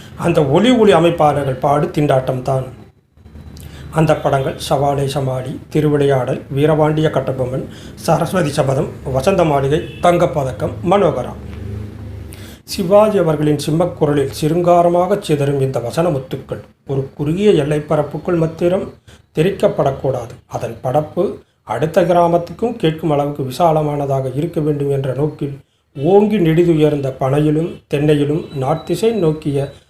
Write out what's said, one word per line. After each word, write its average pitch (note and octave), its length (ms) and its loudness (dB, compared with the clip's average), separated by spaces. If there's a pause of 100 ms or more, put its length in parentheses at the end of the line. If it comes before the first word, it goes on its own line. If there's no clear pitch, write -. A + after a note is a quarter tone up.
(160)
அந்த E3+ 320 2
ஒலி F#3+ 240 4
ஒளி G#3+ 220 6
அமைப்பாளர்கள் D3 680 2
பாடு D3 260 2
திண்டாட்டம்தான். C3 760 0 (1200)
அந்த D3+ 240 2
படங்கள் C#3 440 0
சவாலே C#3+ 480 0
சமாளி, C3 460 -4 (160)
திருவிளையாடல், C#3+ 800 2
வீரபாண்டிய D3+ 600 2
கட்டபொம்மன், C3 560 -4 (320)
சரஸ்வதி D#3 560 0
சபதம், C3+ 380 -2 (160)
வசந்த E3+ 380 2
மாளிகை, C#3+ 360 2 (200)
தங்கப்பதக்கம், D#3 760 0 (100)
மனோகரா. E3+ 480 2 (1300)
சிவாஜி G3+ 540 4
அவர்களின் D3+ 440 2
சிம்மக்குரலில் D3+ 720 0
சிருங்காரமாகச் F3 880 2
சிதறும் C#3 400 0
இந்த C3 180 -2
வசன A#2+ 280 -2
முத்துக்கள் - 540 -6 (240)
ஒரு C3+ 240 -2
குறுகிய F3 420 0
எல்லைப்பரப்புக்குள் D3+ 880 -2
மாத்திரம் F3 460 -2 (460)
திரிக்கப்படக்கூடாது. C#3 1040 -2 (120)
அதன் A#2 300 -8
படப்பு D3+ 480 -2 (400)
அடுத்த D#3 380 0
கிராமத்துக்கும் E3+ 720 2
கேட்கும் D#3+ 360 0
அளவுக்கு C#3+ 300 -2
விசாலமானதாக C#3+ 920 0
இருக்க D#3+ 260 -4
வேண்டும் C#3+ 320 0
என்ற C3+ 220 -2
நோக்கில் D3 420 -4 (400)
ஓங்கி G3+ 420 4
நெடிதுயர்ந்த D#3+ 800 4
பனையிலும் D3+ 540 2 (160)
தென்னையிலும் D3 560 2 (120)
நார்த்திசை D#3+ 640 -2
நோக்கிய D3+ 500 -2 (240)